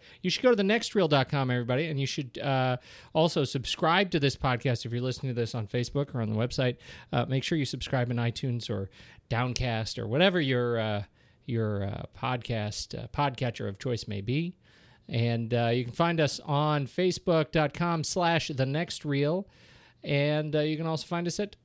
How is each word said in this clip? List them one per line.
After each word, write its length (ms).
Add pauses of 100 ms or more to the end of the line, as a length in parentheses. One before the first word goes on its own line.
(220)
You 80
should 120
go 100
to 40
the 80
next 320
reel 140
dot 180
com, 240
everybody, 360
and 120
you 60
should, 340
uh, 380 (360)
also 300
subscribe 680
to 100
this 160
podcast 480
if 80
you're 80
listening 340
to 40
this 140
on 140
Facebook 480
or 60
on 100
the 60
website. 400 (340)
Uh, 160
make 160
sure 140
you 80
subscribe 440
in 80
iTunes 520
or 200 (400)
Downcast 680
or 80
whatever 320
your, 400
uh, 240 (420)
your, 380
uh, 200 (140)
podcast, 800
uh, 100
podcatcher 600
of 100
choice 300
may 140
be. 340 (540)
And, 440
uh, 200
you 100
can 100
find 280
us 240
on 420
facebook 640
dot 220
com 320
slash 420
the 180
next 380
reel. 440 (580)
And, 500
uh, 60
you 160
can 100
also 180
find 220
us 140
at 240